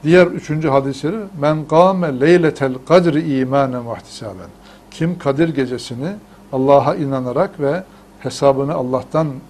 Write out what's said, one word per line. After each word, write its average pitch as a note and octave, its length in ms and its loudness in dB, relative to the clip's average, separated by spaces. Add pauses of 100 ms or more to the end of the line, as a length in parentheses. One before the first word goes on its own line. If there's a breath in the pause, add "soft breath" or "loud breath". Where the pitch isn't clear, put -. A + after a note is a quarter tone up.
Diğer E3+ 240 6
üçüncü D#3 420 -4
hadis-i C#3 320 0
şerif, F#3+ 200 -4 (200)
"Men D3+ 280 -2
kâme E3+ 520 2
leyletel D3+ 540 2 (140)
kadri D#3+ 540 2
îmânen B2+ 480 -2
ve - 40 -6
ihtisâben." F#2+ 540 -14 (420 loud breath)
Kim E3+ 280 -4
Kadir C#3+ 300 0
gecesini B2+ 600 -6 (440 loud breath)
Allah'a C#3 420 4
inanarak C#3 680 -4
ve D3+ 240 -2 (360 loud breath)
hesabını C#3 540 0
Allah'tan C3 520 -2 (240)